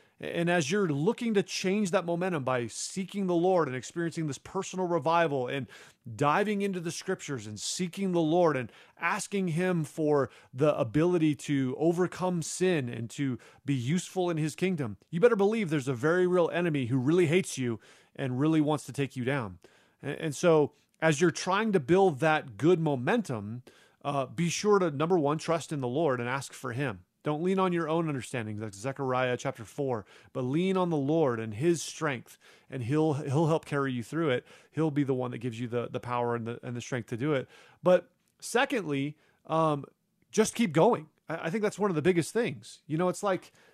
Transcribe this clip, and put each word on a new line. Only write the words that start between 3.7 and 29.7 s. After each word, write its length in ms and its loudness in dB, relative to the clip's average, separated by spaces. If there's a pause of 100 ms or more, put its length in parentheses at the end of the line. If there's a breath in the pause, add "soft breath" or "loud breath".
experiencing 520 -6
this 100 -6
personal 500 -6
revival 600 2
and 200 -4 (480 loud breath)
diving 460 2
into 180 -2
the 100 -6
scriptures 560 -6
and 140 -10
seeking 540 -4
the 80 2
Lord 340 4
and 160 -4 (260 loud breath)
asking 520 -2
him 340 0
for 460 0 (240 loud breath)
the 260 4
ability 560 2
to 420 -2
overcome 640 0
sin 460 0
and 220 -6
to 280 -2 (280 loud breath)
be 80 0
useful 560 0
in 80 -2
his 180 -2
kingdom, 400 -2 (160)
you 80 -2
better 160 8
believe 340 2
there's 200 0
a 40 2
very 320 4
real 280 4
enemy 320 0
who 120 2
really 280 4
hates 320 0
you 240 -2 (340 loud breath)
and 240 -4
really 220 4
wants 240 0
to 80 -12
take 240 -4
you 80 -2
down. 340 -2 (420 soft breath)
And, 160 -8
and 180 -4
so 360 4 (300 soft breath)
as 180 4
you're 100 4
trying 440 0
to 80 4
build 400 4
that 340 2
good 240 4
momentum, 840 -2 (380 loud breath)
uh, 260 -4
be 200 -2
sure 320 4
to, 120 2
number 280 2
one, 200 2
trust 340 -2
in 80 -4
the 80 -2
Lord 320 2
and 80 -4
ask 240 -6
for 180 -8
him. 280 -4 (240)
Don't 180 -2
lean 160 0
on 160 2
your 160 -2
own 180 0
understanding, 520 -4
like 160 -8
Zechariah 600 0
chapter 300 -6
four, 400 -4 (260 loud breath)